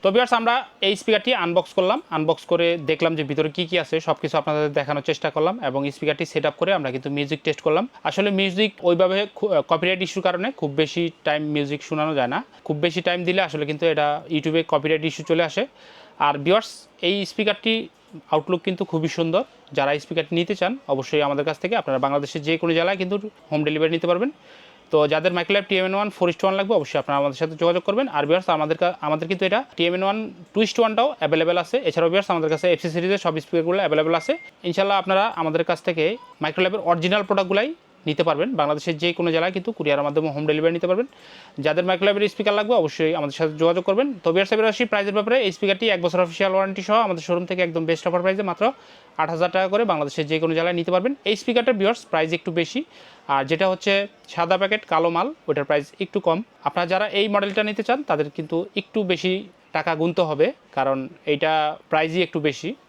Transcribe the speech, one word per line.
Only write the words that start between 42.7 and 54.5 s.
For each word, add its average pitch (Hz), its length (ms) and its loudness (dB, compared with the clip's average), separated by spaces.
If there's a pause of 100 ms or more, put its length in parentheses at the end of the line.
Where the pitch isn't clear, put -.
অবশ্যই 160 380 0
আমাদের 143 200 -4
সাথে 156 220 0
যোগাযোগ 170 280 4
করবেন। 233 180 2 (160)
তো 175 100 0
ভিউয়ার্স, 190 200 2
এবার 220 120 2
আসি 220 200 0
প্রাইসের 202 320 -2
ব্যাপারে। 220 280 2
এই 190 60 0
স্পিকারটি 196 380 -2
এক 185 160 0
বছর 180 140 2
অফিসিয়াল 180 360 0
ওয়ারেন্টি 196 260 0
সহ 208 140 0 (120)
আমাদের 170 200 -4
শোরুম 175 180 0
থেকে 180 220 -2
একদম 165 220 -2
বেস্ট 165 180 0
অফার 175 140 2
প্রাইসে 190 220 0
মাত্র 202 280 0 (460)
আট 262 120 0
হাজার 170 260 0
টাকা 190 180 2
করে 220 120 4
বাংলাদেশের 151 460 0
যে 160 80 2
কোনো 165 180 0
জেলায় 175 220 0
নিতে 170 120 -2
পারবেন। 196 220 2 (160)
এই 226 120 2
স্পিকারটার 240 380 2
ভিউয়ার্স 208 220 2 (100)
প্রাইস 160 220 0
একটু 175 180 -4
বেশি, 175 320 -2 (440)
আর 139 180 2
যেটা 170 260 0
হচ্ছে 196 360 0 (200)
সাদা 170 300 0